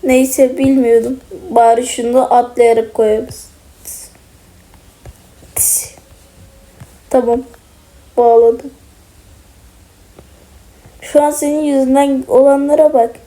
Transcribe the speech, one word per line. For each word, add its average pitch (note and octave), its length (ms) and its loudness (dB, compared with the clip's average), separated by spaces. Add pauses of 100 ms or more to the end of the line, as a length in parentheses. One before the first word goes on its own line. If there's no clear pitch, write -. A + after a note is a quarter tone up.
Neyse, C4 540 0
bilmiyordum. C4 640 0 (300)
Bari A#3 380 2
şunu A#3+ 460 -2
atlayarak A#3+ 600 0
koyarız. A3 540 -4 (360)
Tıs. - 240 -18 (1500)
Tıs. - 360 -6 (1200)
Tamam. A#3+ 340 -2 (720)
Bağladım. A#3 540 2 (2250)
Şu D4 220 0
an D4 80 0
senin D4 320 -4
yüzünden C4+ 640 0
olanlara C#4+ 680 2
bak. A#3 220 0 (120)